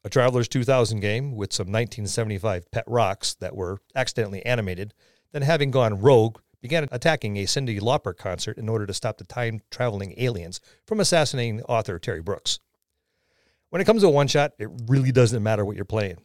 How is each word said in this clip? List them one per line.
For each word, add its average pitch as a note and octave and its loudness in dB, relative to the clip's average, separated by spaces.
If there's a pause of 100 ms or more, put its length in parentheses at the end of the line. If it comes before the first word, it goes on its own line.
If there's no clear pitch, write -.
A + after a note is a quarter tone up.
a G2+ -8
Travelers B2 2
two B2+ 0
thousand A#2 2
game A#2 -2
with G2+ -6
some F#2+ -4
nineteen G2+ -2
seventy-five G2+ -4
pet - -6
rocks G#2+ 0
that G2 -10
were F#2+ -6 (160)
accidentally G#2+ -4
animated, G#2 -4 (380)
then D3 -4
having C#3+ 2
gone A2+ 2
rogue, A2+ 6 (220)
began D3 -2
attacking B2 0
a G2 -2
Cyndi A2+ -2
Lauper A#2 -2
concert G2 -6
in A2 -6
order A2 -2
to G2 -8
stop - -6
the - -18
time-traveling A2 -6
aliens G2+ -4 (260)
from G#3+ -2
assassinating B2+ 0
author G#2 -2
Terry E2 -6
Brooks. E2+ -4 (1080)
When F3 -4
it G3 0
comes G#3+ 6
to G3 8
a - 10
one-shot, C#3+ 4
it G#2+ -8 (180)
really C3 4
doesn't A#2+ 4
matter G#2 2
what G2+ -6
you're F#2+ -6
playing. G2 -2